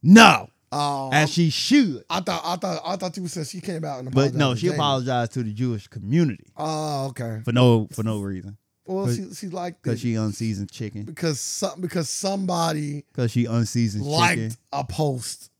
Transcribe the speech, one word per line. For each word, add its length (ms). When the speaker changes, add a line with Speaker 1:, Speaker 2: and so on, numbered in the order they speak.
Speaker 1:
No. 460
Speaker 2:
Oh, 400
Speaker 1:
As 180
she 180
should. 600
Speaker 2:
I 100
thought, 240
I 140
thought, 280
I 120
thought 180
you 140
said 180
she 140
came 240
out 140
and 120
Speaker 1:
But 240
Speaker 2:
apologized 20
Speaker 1:
no, 160
Speaker 2:
to 60
Speaker 1:
she 80
Speaker 2:
Jamie. 80
Speaker 1:
apologized 600
to 80
the 100
Jewish 340
community. 720
Speaker 2:
Oh, 500
okay. 380
Speaker 1:
For 80
no, 400
for 100
no 160
reason. 380
Speaker 2:
Well, 200
Speaker 1:
'Cause, 100
Speaker 2:
she, 180
she 140
liked 340
Speaker 1:
'cause 120
Speaker 2:
it. 60
Speaker 1:
she 160
unseasoned 540
chicken. 360
Speaker 2:
Because 340
some, 400
because 300
somebody 1040
Speaker 1:
'Cause 180
she 140
unseasoned 600
Speaker 2:
liked 360
Speaker 1:
chicken. 160
Speaker 2:
a 100
post. 680